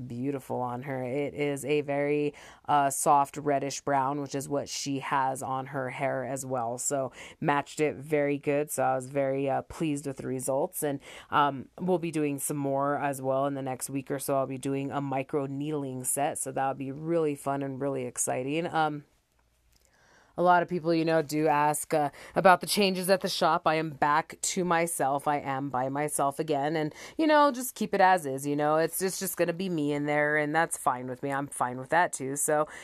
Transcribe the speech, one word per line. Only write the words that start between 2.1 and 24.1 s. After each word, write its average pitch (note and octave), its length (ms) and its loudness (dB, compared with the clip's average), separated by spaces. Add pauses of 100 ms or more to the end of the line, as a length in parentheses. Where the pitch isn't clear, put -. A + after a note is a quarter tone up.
uh, C#3+ 240 4
soft C#3+ 460 4
reddish C#3+ 460 -2
brown, C#3 400 0
which C3+ 120 -6
is C#3+ 140 -4
what C#3+ 200 -2
she C#3 320 -4
has C3+ 420 0
on C3 240 -4
her C3 240 -4
hair C3 340 -2
as C3 200 -6
well. B2 340 -4
So C3+ 340 -2 (260)
matched C#3+ 400 0
it D3+ 180 0
very C#3+ 420 0
good. D3 340 -2
So C3+ 100 -2
I C3 140 2
was C3 120 -6
very, C#3 400 0
uh, B2+ 140 0
pleased C#3+ 440 -4
with C3+ 100 -6
the - 100 -10
results, C3 560 -2
and, C#3+ 160 -2 (320)
um, C#3 360 2 (120)
we'll F3+ 200 2
be E3 120 -4
doing D3+ 280 0
some D3+ 180 -4
more C#3 400 0
as C3+ 240 -2
well C3 260 2
in C#3+ 80 -2
the C3+ 80 -6
next C3 280 -6
week C3+ 200 -6
or C#3+ 80 -2
so. C#3 180 -2
I'll C3+ 100 2
be C3+ 120 -8
doing C#3 320 -4
a C3+ 120 -4
micro C#3 440 -2
needling C#3 560 -6
set, C#3+ 360 -2
so - 120 -6
that'll C3+ 240 -2
be C3+ 160 -6
really D#3 440 0
fun C#3 280 -4
and C3+ 180 -6
really C3+ 260 -2
exciting. C3+ 600 -4
Um, D3+ 380 -2 (1300)
a E3+ 40 0
lot F3+ 200 6
of E3 60 -2
people, E3+ 240 0
you D#3+ 140 2
know, D#3+ 160 4
do D3+ 240 0
ask, D3+ 480 2
uh, D3 160 2 (240)
about F3 260 8
the F3+ 60 -8
changes F#3+ 420 2
at F#3+ 140 4
the F#3+ 60 -2
shop. E3 360 2
I D#3+ 120 4
am D#3+ 120 0
back D3 540 2